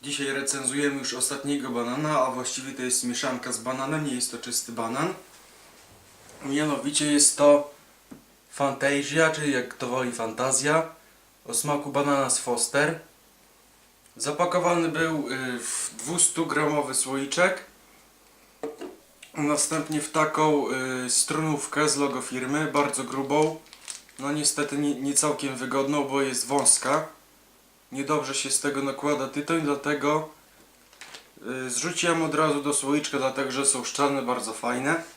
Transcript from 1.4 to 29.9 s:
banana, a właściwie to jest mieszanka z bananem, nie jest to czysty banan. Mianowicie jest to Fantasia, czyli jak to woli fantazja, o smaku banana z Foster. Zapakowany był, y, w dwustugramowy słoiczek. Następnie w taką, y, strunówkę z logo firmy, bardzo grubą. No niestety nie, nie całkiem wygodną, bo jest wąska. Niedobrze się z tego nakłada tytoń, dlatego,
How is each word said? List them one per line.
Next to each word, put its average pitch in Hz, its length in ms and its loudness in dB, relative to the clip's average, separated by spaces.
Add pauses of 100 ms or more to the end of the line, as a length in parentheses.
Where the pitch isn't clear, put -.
banana, 131 500 0
a 127 100 2
właściwie 127 420 -6
to 127 100 -8
jest 123 220 0
mieszanka 123 480 -4
z 113 60 -4
bananem, 135 460 -4
nie 135 100 -2
jest 120 160 -2
to 120 80 -10
czysty 120 340 -6
banan. 123 420 -2 (1300)
Mianowicie 143 680 0
jest 147 240 6
to 294 340 8 (800)
Fantasia, 143 800 2
czyli 151 220 0
jak 123 220 -2
to 131 120 -6
woli 123 260 -2
fantazja, 131 720 2 (600)
o 120 100 -10
smaku 143 380 -2
banana 139 380 2
z - 80 0
Foster. - 640 0 (1160)
Zapakowany 175 720 2
był, 156 420 0
y, 127 280 -4
w - 400 -6
dwustugramowy 151 960 0
słoiczek. 135 680 0 (1700)
Następnie 147 680 0
w - 100 -8
taką, 151 600 4 (360)
y, 120 40 -2
strunówkę 151 760 0
z - 80 2
logo 131 260 0
firmy, 131 500 -2
bardzo 143 320 0
grubą. 143 520 0 (640)
No 139 140 -4
niestety 147 460 0
nie, 147 160 2
nie 139 200 -2
całkiem 147 420 0
wygodną, 135 480 0
bo 135 180 0
jest 123 240 -2
wąska. 139 600 2 (840)
Niedobrze 139 420 -2
się - 160 -2
z - 100 2
tego 139 220 -2
nakłada 139 460 0
tytoń, 147 340 -2
dlatego, 147 680 0 (1400)